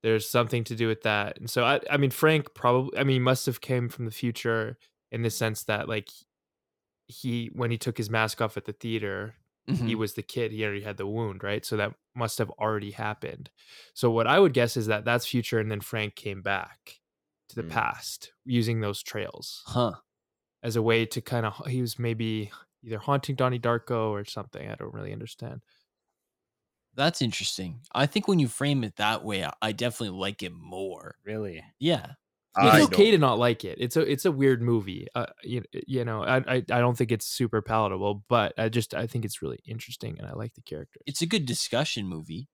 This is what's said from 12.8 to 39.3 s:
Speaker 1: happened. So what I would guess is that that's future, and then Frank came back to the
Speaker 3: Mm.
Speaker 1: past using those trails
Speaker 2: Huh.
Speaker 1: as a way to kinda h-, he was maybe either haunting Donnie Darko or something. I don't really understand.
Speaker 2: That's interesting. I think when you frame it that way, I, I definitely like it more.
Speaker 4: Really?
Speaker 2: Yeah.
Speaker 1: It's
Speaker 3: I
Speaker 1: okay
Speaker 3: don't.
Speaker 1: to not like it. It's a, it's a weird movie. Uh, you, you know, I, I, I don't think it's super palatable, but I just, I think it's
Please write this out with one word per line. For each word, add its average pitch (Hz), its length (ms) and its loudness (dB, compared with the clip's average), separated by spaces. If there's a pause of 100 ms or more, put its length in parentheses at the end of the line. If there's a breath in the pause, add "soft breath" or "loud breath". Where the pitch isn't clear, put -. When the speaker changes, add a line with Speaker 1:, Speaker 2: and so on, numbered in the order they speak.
Speaker 1:
happened. - 580 -8 (440 loud breath)
So 123 160 4
what 113 160 4
I 139 140 8
would 120 140 8
guess 120 220 4
is 110 120 0
that 104 180 0
that's 120 200 2
future, 117 340 0
and 107 100 -2
then 104 120 -4
Frank 107 340 -4
came 98 260 -10
back - 580 -6 (500)
to - 60 -4
the 117 80 0
Speaker 3:
Mm. - 0 -
Speaker 1:
past - 680 -4 (120)
using 117 360 2
those 101 220 -4
trails - 640 -10
Speaker 2:
Huh. 120 340 0 (640)
Speaker 1:
as 117 140 -4
a 113 60 2
way 113 240 4
to 113 160 -6
kinda 113 320 -2 (120)
h-, 127 60 -4
he 127 100 0
was 117 160 -4
maybe 110 520 -2 (340 loud breath)
either 110 140 -8
haunting 139 380 0
Donnie 127 240 0
Darko 117 500 0
or 104 140 -4
something. - 460 -12
I 104 60 -10
don't 104 180 -12
really 104 180 -10
understand. 117 500 -12 (1300)
Speaker 2:
That's 143 280 0
interesting. 127 600 -4 (100)
I 139 140 2
think 208 200 0
when 190 120 4
you 135 100 4
frame 139 360 0
it 104 120 -8
that 107 280 0
way, 98 200 -2
I, - 80 -4 (100)
I 110 100 0
definitely 113 460 -4
like 98 240 -4
it 90 100 -8
more. 90 720 -10
Speaker 4:
Really? 101 380 -8 (160)
Speaker 2:
Yeah. 156 360 -2 (460)
Speaker 1:
It's - 180 10
Speaker 3:
I 294 80 10
Speaker 1:
okay 208 240 8
Speaker 3:
don't. - 20 8
Speaker 1:
to 180 60 8
not 127 200 6
like 120 260 2
it. 87 160 -8
It's 123 160 0
a, 160 140 4
it's 139 160 -2
a 175 60 4
weird 135 300 4
movie. 98 520 0
Uh, 123 120 -2 (180)
you, 123 180 -4 (240)
you 127 180 -2
know, 110 200 -2
I, 127 140 4
I, 127 180 0
I 127 60 2
don't 120 340 2
think 120 160 2
it's 107 140 -2
super 113 360 0
palatable, 101 640 0
but 113 300 2
I 113 100 2
just, 113 260 -2
I 104 120 -2
think 117 180 -6
it's - 180 -8